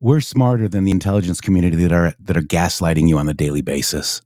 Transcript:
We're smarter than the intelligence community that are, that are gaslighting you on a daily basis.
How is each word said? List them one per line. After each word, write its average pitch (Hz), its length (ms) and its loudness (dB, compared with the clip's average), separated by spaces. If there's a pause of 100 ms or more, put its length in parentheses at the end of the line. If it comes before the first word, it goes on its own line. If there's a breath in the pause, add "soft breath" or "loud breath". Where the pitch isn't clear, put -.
We're 139 180 2
smarter 123 480 0
than 95 160 -2
the 98 80 2
intelligence 95 480 0
community 90 380 2
that 87 160 2
are, 85 260 2
that 87 160 -4
are 82 60 2
gaslighting 82 680 0
you 78 120 4
on 73 100 -2
a 73 60 -4
daily 73 260 -2
basis. 71 640 -6